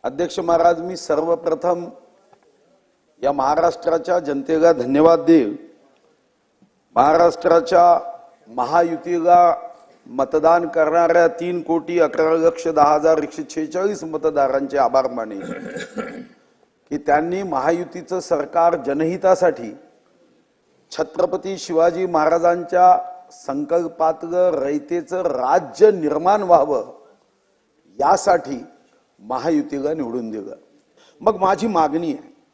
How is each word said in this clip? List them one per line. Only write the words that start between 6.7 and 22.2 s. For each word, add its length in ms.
महाराष्ट्राच्या 1200
महायुतीला 1040
मतदान 600
करणाऱ्या 600
तीन 340
कोटी 380
अकरा 320
लक्ष 360
दहा 260
हजार 240
एकशे 240
छेचाळीस 480
मतदारांचे 760
आभार 300
मानेल 340
की 80
त्यांनी 440
महायुतीचं 800
सरकार 560
जनहितासाठी, 880
छत्रपती 680
शिवाजी 480
महाराजांच्या 920